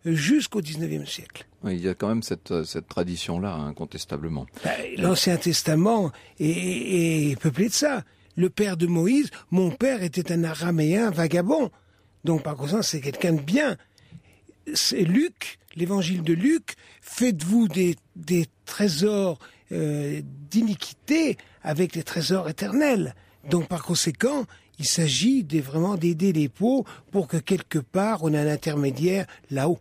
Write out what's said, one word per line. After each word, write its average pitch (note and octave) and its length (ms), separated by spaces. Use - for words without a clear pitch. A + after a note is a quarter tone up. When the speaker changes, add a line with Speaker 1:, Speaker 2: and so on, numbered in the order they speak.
Speaker 1:
jusqu'au F#3 560
dix-neuvième D3+ 460
siècle. - 400
Speaker 2:
Oui, F#2 100
il F2 80
y F#2 60
a F#2 60
quand G#2 120
même A2+ 160
cette, E2+ 400
cette - 260
tradition-là, F2+ 680
incontestablement. D2+ 920
Speaker 1:
Ben, - 60
l'Ancien F3+ 380
Testament E3+ 760
est, D#3+ 100
est, E3+ 840
est C3 100
peuplé E3 280
de - 40
ça. C#4 320
Le F3 140
père G3 260
de E3+ 100
Moïse, « F#3 440
Mon F3+ 200
père A#3+ 340
était E3+ 260
un E3+ 140
araméen E3 680
vagabond. » F3 600
Donc, D#3+ 200
par D3+ 100
conséquent, D3 280
c'est D#3 180
quelqu'un C#3+ 320
de D3+ 80
bien. G#3+ 360
C'est C4+ 300
Luc, G#3+ 560
l'évangile F3+ 480
de E3 120
Luc, « C4+ 400
Faites-vous A3 680
des, F3 300
des E3+ 320
trésors, G3 760
euh, D3 500
d'iniquité A3+ 840
avec D#3 320
les D3+ 80
trésors E3 440
éternels. » G3+ 680
Donc, E3+ 160
par E3+ 160
conséquent, A3 640
il C3+ 60
s'agit E3+ 560
de, D3+ 160
vraiment D#3+ 340
d'aider E3+ 380
les D3+ 160
pauvres A#3+ 340
pour F#3+ 160
que E3+ 80
quelque E3 420
part F#3+ 460
on D3+ 100
ait D3+ 40
un D3 140
intermédiaire D3 720
là-haut. C#3 320